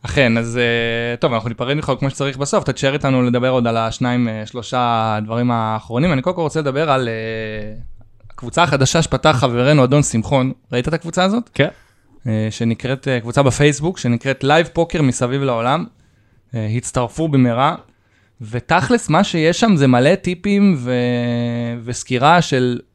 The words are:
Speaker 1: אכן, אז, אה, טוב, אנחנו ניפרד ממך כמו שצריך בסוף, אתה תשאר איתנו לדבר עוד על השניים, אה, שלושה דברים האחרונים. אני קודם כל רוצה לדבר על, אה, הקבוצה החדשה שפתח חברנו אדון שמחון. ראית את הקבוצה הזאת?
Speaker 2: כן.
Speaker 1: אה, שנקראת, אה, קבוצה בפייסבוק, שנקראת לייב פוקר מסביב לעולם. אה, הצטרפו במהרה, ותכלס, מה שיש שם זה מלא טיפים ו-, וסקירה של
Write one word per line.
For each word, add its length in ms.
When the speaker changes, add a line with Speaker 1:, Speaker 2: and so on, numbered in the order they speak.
Speaker 1:
אכן, 360
אז, 200
אה, 580
טוב, 160
אנחנו 160
ניפרד 260
ממך 240
כמו 120
שצריך 260
בסוף, 280
אתה 80
תשאר 200
איתנו 300
לדבר 260
עוד 180
על 100
השניים, 520
אה, 180
שלושה 760
דברים 260
האחרונים. 640
אני 100
קודם 140
כל 60
רוצה 180
לדבר 300
על, 180
אה, 640
הקבוצה 320
החדשה 400
שפתח 380
חברנו 440
אדון 180
שמחון. 500
ראית 160
את 40
הקבוצה 320
הזאת? 300
Speaker 2:
כן. 140
Speaker 1:
אה, 240
שנקראת, 580
אה, 120
קבוצה 220
בפייסבוק, 560
שנקראת 460
לייב 280
פוקר 300
מסביב 400
לעולם. 420
אה, 120
הצטרפו 520
במהרה, 460
ותכלס, 680
מה 160
שיש 360
שם 160
זה 100
מלא 280
טיפים 640
ו-, 140
וסקירה 580
של 360